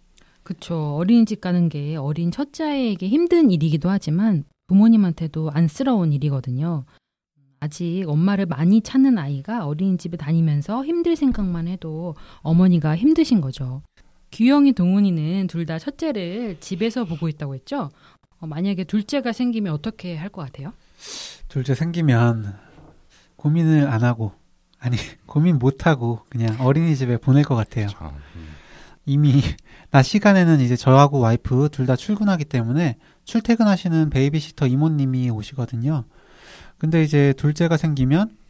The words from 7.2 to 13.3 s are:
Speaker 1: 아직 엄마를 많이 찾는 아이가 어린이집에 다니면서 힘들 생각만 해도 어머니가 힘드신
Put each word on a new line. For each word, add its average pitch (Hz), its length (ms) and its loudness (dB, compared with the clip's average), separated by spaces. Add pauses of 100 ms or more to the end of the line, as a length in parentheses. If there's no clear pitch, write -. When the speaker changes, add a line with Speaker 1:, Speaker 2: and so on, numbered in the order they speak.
Speaker 1:
아직 170 480 -6
엄마를 190 400 0
많이 170 360 2
찾는 262 360 2
아이가 147 480 -6
어린이집에 170 520 -4
다니면서 160 680 -2
힘들 339 320 -2
생각만 202 520 -2
해도 165 460 -8 (280)
어머니가 165 540 4
힘드신 285 440 2